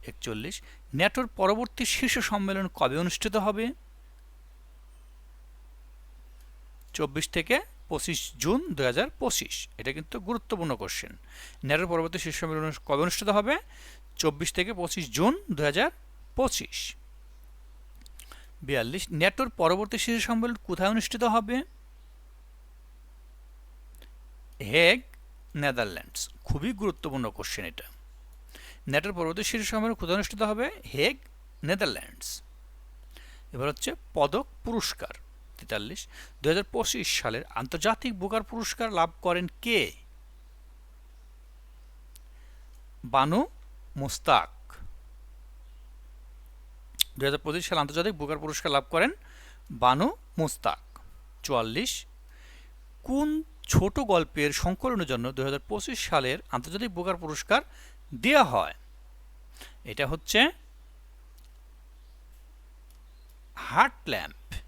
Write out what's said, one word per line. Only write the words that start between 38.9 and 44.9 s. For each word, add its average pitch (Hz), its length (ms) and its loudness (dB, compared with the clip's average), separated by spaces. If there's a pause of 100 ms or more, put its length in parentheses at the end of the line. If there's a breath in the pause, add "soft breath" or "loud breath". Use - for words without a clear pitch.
লাভ 165 180 4 (120)
করেন 180 260 2 (140)
কে? 196 300 2 (3000 soft breath)
বানু 139 420 4 (500)
মুস্তাক। 135 540 2 (2750)